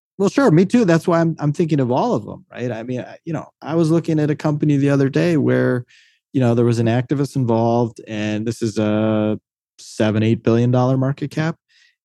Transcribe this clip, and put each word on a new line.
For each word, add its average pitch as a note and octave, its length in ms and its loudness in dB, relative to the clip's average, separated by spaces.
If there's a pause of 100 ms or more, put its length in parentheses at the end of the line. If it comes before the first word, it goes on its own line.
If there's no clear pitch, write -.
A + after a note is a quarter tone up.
(160)
well, G3 140 0
sure, C#4 200 4
me E3 140 6
too. A#3+ 220 2
That's E3 200 2
why E3+ 140 2
I'm, E3 180 0
I'm D3 140 -2
thinking D#3 280 0
of A#2+ 120 0
all G3 220 0
of G#2+ 100 -4
them, F#2 260 -16
right? A#2 220 -8
I A2 100 -10
mean, B2 180 -8
I, - 260 -16
you D#3+ 80 -8
know, D2+ 140 -10 (120)
I C#3 140 -8
was E3 160 2
looking E3 280 0
at D3+ 120 0
a D3+ 60 -2
company D3 420 0
the C#3 100 2
other C#3 220 2
day D#3+ 260 0
where, B2+ 480 0 (480)
you C3+ 80 0
know, A#2+ 140 2
there A#2+ 100 2
was A#2 140 2
an A#2 80 2
activist B2+ 500 -2
involved, A#2 720 0
and G#2+ 380 -4
this A#2 160 -6
is A2 160 -4
a G#2+ 600 0 (400)
seven, A2 440 -2
eight A2+ 200 0
billion A#2+ 280 2
dollar B2+ 260 0
market C3+ 340 -4
cap, D#3+ 260 -4 (480)